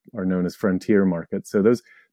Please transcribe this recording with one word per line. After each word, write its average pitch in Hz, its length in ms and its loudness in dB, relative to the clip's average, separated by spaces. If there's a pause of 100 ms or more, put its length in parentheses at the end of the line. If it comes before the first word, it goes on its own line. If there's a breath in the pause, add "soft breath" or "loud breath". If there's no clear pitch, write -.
(160)
are 98 80 -6
known 92 200 -2
as 87 120 -6
frontier 98 480 0
markets. 90 480 -4
So 104 100 2
those, 117 220 2 (280 soft breath)